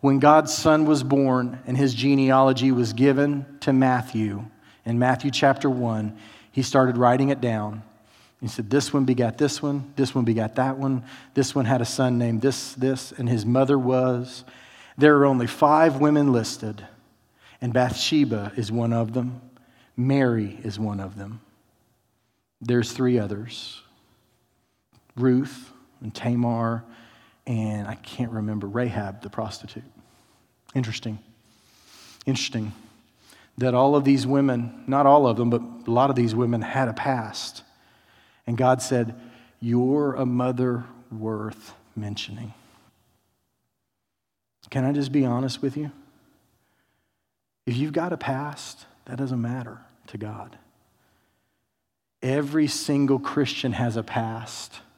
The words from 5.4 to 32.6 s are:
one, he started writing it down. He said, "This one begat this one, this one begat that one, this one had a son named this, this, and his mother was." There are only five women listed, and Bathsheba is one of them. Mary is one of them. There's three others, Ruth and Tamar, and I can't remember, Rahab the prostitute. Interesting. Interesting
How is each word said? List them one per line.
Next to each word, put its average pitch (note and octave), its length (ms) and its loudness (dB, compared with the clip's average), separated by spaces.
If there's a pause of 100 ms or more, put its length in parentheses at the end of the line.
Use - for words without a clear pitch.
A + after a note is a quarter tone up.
one, A2+ 480 -4 (340)
he C3+ 120 -2
started B2+ 340 2
writing B2 320 4
it C3+ 100 -2
down. G#2+ 440 -4 (580)
He A#2+ 60 -6
said, A2 240 -6
"This C#3 200 0
one C#3 140 2
begat A#2+ 320 0
this C#3+ 240 0
one, C#3+ 340 -6
this C3+ 200 0
one B2 100 2
begat A2 300 0
that C3+ 240 -2
one, C3+ 240 -2 (320)
this C3+ 180 0
one C3+ 120 0
had B2+ 160 2
a A#2 40 0
son B2+ 320 0
named A#2 240 0
this, C3+ 320 -2
this, C3 380 -4
and A#2+ 180 -6
his A#2 160 0
mother C3+ 320 4
was." B2+ 680 0 (540)
There D3 180 8
are C#3+ 100 6
only B2+ 220 2
five D3+ 540 4
women D3 320 4
listed, A2 520 -4 (760)
and B2 100 -4
Bathsheba A#2+ 840 0
is G#2+ 120 -4
one A#2 220 -2
of A#2 220 -2
them. B2 260 -4 (560)
Mary B2 680 0
is G#2 160 -8
one G#2 220 -4
of F#2+ 180 -10
them. G2+ 220 -14 (1200)
There's A#2+ 320 0
three B2 260 0
others, G#2 640 -8 (1300)
Ruth B2+ 560 0 (300)
and G#2+ 120 -12
Tamar, A#2 680 -2 (640)
and G#2+ 400 -4
I G2+ 80 -10
can't - 360 -8
remember, G#2+ 360 -6
Rahab G#2 540 -4
the G2+ 80 -12
prostitute. G#2+ 560 -10 (920)
Interesting. A2+ 420 -6 (1080)
Interesting A#2 480 -4 (840)